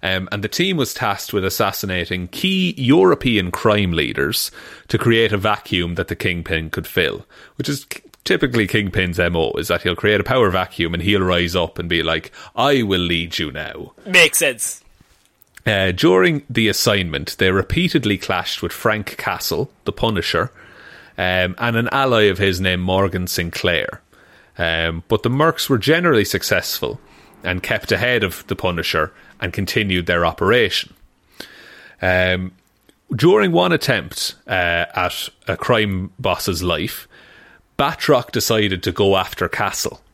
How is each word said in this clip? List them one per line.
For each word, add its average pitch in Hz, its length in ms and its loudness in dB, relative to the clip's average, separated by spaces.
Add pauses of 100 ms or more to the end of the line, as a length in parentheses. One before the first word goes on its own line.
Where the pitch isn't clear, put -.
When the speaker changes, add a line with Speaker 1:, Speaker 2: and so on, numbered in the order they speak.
Speaker 1:
um, 95 280 -2
and 104 120 -4
the 110 40 -4
team 180 300 -2
was 131 160 -2
tasked - 400 -4
with 98 100 0
assassinating 92 840 -2
key 185 500 0
European 131 720 4
crime 104 400 2
leaders 73 600 -2 (360)
to 113 120 -2
create 113 340 4
a 104 40 0
vacuum 95 580 -2
that 90 140 -4
the 98 60 -4
Kingpin 82 540 -4
could - 180 -6
fill, 69 380 -2 (320)
which - 100 -4
is 143 180 -6
k-, - 160 -14 (220)
typically 123 440 2
Kingpin's 92 520 0
M 87 160 2
O, 82 180 2
is 76 160 -4
that 85 120 0
he'll 87 140 0
create 104 260 2
a - 40 0
power 127 260 4
vacuum 87 420 -2
and 85 100 -4
he'll 101 200 2
rise 90 320 0
up 85 240 -2
and 85 100 -6
be 85 140 0
like, 82 280 -2 (240)
"I 135 280 2
will 95 180 0
lead 85 380 -2
you 76 120 -4
now." - 420 -10 (120)
Speaker 2:
Makes 180 320 4
sense. 135 460 -2 (840)
Speaker 1:
Uh, 98 260 2
during 175 580 2
the 113 200 0
assignment, 90 680 -2
they 95 120 4
repeatedly 110 680 0
clashed - 420 -4
with 107 100 -6
Frank 107 460 -2
Castle, - 540 -4 (140)
the 98 80 -2
Punisher, 95 580 0 (680)
um, 90 400 2
and 117 180 -2
an 117 160 0
ally 131 320 2
of 98 140 4
his 95 240 0
named 90 220 0
Morgan 92 440 0
Sinclair. 85 760 -2 (560)
Um, 82 520 -2
but 110 140 2
the 123 60 0
Mercs 151 380 2
were 135 120 2
generally 151 440 4
successful - 800 -2 (420)
and 90 200 -4
kept - 280 -2
ahead 120 320 2
of 92 240 -6
the - 80 -4
Punisher 85 560 -2 (300)
and 92 100 -4
continued 95 540 -2
their 85 200 2
operation. 104 680 0 (1080)
Um, 92 500 0 (600)
during 185 380 4
one 175 200 4
attempt, - 640 -2 (120)
uh, 85 380 0 (100)
at 90 340 -4 (180)
a 92 100 -2
crime 101 600 0
boss's 90 440 -2
life, 82 440 -4 (680)
Batroc 139 540 2
decided 104 520 0
to 95 80 -2
go 98 260 4
after 92 300 -2
Castle. - 540 -4 (120)